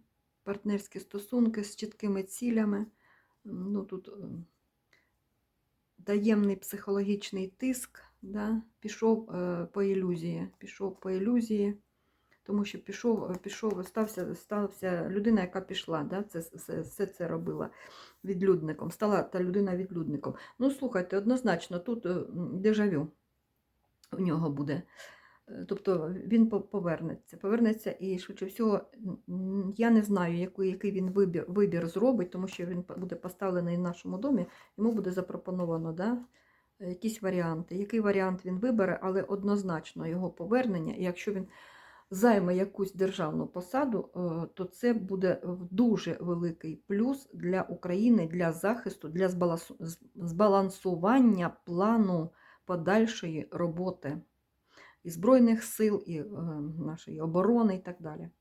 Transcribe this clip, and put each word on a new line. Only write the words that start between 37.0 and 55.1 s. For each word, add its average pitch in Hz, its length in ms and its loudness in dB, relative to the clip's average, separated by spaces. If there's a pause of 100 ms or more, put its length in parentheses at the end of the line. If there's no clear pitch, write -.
варіанти. 175 540 -2
Який 202 240 0
варіант 190 460 2
він 185 140 -2
вибере, 208 420 2
але 185 220 0
однозначно 190 840 -2
його 175 220 -2
повернення, 190 640 0
і - 100 -4
якщо 180 300 -4
він... 190 140 -4 (640)
Займе 190 440 4
якусь 196 380 -2
державну 170 540 -2
посаду, 226 680 -2
е, 170 380 -4
то 185 120 -6
це 240 280 0
буде 190 500 0
в-, 180 280 -8
дуже 196 480 2
великий 170 560 -4
плюс 240 580 -2
для 175 280 -2
України, 180 640 2
для 170 260 0
захисту, 190 560 -4
для 180 180 2
збалансу-, 175 520 0
з-, 165 200 -10 (160)
збалансування 190 1500 4
плану 185 640 2 (360)
подальшої 180 840 0
роботи 170 640 -4 (880)
і 170 60 -10
Збройних 226 540 6